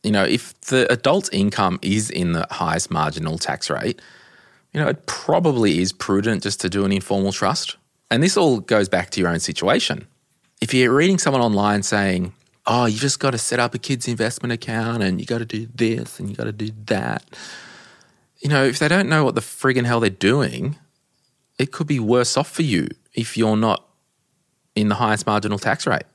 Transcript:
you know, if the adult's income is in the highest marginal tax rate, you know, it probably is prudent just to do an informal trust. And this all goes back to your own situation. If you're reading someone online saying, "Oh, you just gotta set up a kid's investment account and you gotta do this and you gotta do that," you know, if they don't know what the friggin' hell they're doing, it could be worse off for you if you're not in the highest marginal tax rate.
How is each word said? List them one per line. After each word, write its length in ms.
you 100
know, 140
if 360
the 300
adult's 380
income 520
is 280
in 240
the 160
highest 420
marginal 460
tax 320
rate, 320
you 80
know, 60
it 180
probably 760
is 140
prudent 500
just 180
to 80
do 140
an 80
informal 400
trust. 460
And 120
this 140
all 240
goes 300
back 220
to 100
your 80
own 100
situation. 680
If 120
you're 200
reading 240
someone 240
online 420
saying, 500
"Oh, 200
you 120
just 220
gotta 180
set 220
up 140
a 40
kid's 300
investment 440
account 520
and 160
you 60
gotta 200
do 280
this 460
and 100
you 60
gotta 160
do 200
that," 380
you 100
know, 140
if 160
they 80
don't 220
know 140
what 120
the 60
friggin' 440
hell 140
they're 100
doing, 680
it 120
could 160
be 120
worse 380
off 120
for 140
you 240
if 240
you're 200
not 280
in 140
the 60
highest 320
marginal 320
tax 260
rate. 180